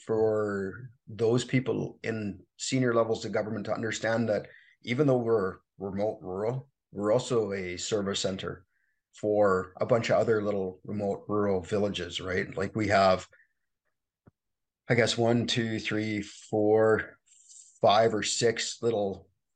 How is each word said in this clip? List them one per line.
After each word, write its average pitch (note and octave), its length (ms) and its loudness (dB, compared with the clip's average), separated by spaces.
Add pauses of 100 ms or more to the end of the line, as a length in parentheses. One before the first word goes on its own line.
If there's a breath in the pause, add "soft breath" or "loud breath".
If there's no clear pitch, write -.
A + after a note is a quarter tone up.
for G#2+ 840 0 (180)
those A2+ 360 2
people A2 580 -2
in G#2+ 380 -6 (180)
senior B2+ 360 0
levels A2+ 300 0
of G#2 80 -6
government G#2+ 340 -4
to G#2+ 80 -4
understand A2+ 540 -2
that G2+ 180 -2 (360 loud breath)
even B2+ 240 0
though C3 100 4
we're A2 400 0 (220)
remote G2+ 420 -4
rural, G#2+ 480 -6 (240)
we're G#2 200 -2
also A2+ 400 0
a F2+ 260 -6
service G2 420 -2
center F#2+ 460 -6 (480)
for G2+ 680 2
a G#2 60 0
bunch A#2 240 2
of F#2+ 80 4
other A2 240 2
little G2 420 -2
remote G2+ 420 -4
rural G2+ 360 0
villages, F2+ 580 -4
right? F#2 340 -4
Like, G2 220 -6
we G#2+ 120 0
have, G2 380 4 (1600 soft breath)
I B2 40 4
guess, A2+ 220 4
one, A#2 300 2
two, A2+ 340 -2
three, G#2+ 400 -4
four, A2 960 2 (640)
five A2 320 6
or G2+ 100 -2
six - 600 -2
little G2+ 440 -2 (300)